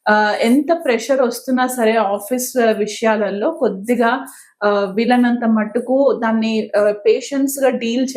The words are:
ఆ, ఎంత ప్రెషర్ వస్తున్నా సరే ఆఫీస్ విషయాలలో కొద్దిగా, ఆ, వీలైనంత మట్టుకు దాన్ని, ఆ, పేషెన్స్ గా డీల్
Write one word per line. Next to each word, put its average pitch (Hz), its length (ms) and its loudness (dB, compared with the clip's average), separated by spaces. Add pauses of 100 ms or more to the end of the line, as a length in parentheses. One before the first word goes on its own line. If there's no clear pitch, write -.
ఆ, 214 320 2
ఎంత 262 260 2 (180)
ప్రెషర్ 262 360 0
వస్తున్నా 254 460 0
సరే 233 280 0
ఆఫీస్ 208 580 -2 (240)
విషయాలలో 208 760 -2
కొద్దిగా, 233 760 -2 (380)
ఆ, 208 60 2 (260)
వీలైనంత 240 520 2
మట్టుకు 233 760 0
దాన్ని, 220 540 0
ఆ, 208 140 4
పేషెన్స్ 269 680 0
గా 262 100 2
డీల్ 240 480 -2